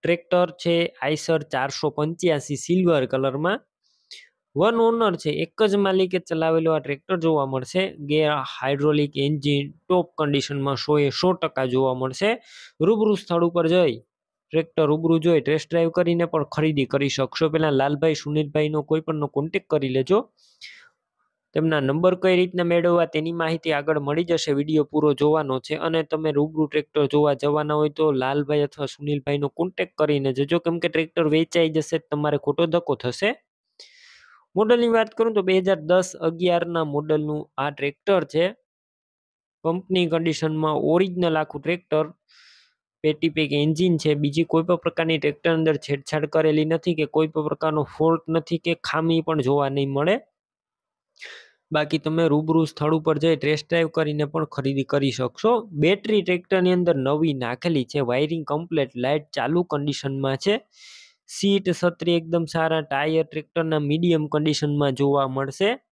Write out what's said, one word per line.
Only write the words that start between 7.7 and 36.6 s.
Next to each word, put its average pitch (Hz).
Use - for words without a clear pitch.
ગેર, 151
હાઇડ્રોલિક 143
એન્જિન 143
ટોપ 180
કન્ડિશનમાં 139
સો 151
એ 139
સો 185
ટકા 135
જોવા 131
મળશે. 131
રૂબરૂ 214
સ્થળ 170
ઉપર 170
જઈ, 170
ટ્રેક્ટર 160
રૂબરૂ 160
જોઈ, 170
ટેસ્ટ 151
ડ્રાઈવ 165
કરીને 170
પણ 151
ખરીદી 151
કરી 139
શકશો. 135
પહેલા 156
લાલભાઈ, 147
સુનિલભાઈનો 151
કોઈ 160
પણનો 151
કોન્ટેક્ટ 151
કરી 139
લેજો. 175
તેમના 156
નંબર 175
કઈ 185
રીતના 180
મેળવવા 170
તેની 165
માહિતી 160
આગળ 147
મળી 165
જશે. 160
વીડિયો 151
પૂરો 151
જોવાનો 147
છે 151
અને 165
તમે 156
રૂબરૂ 156
ટ્રેક્ટર 151
જોવા 147
જવાના 151
હોય 151
તો 156
લાલભાઈ 143
અથવા 143
સુનિલભાઈનો 143
કોન્ટેક્ટ 185
કરીને 143
જજો, 143
કેમ 170
કે 175
ટ્રેક્ટર 165
વેચાઈ 160
જશે, 160
તમારે 147
ખોટો 147
ધક્કો 170
થશે. 156
મોડલની 233
વાત 226
કરું 226
તો 202
બે 190
હજાર 190
દસ 180
અગિયારના 170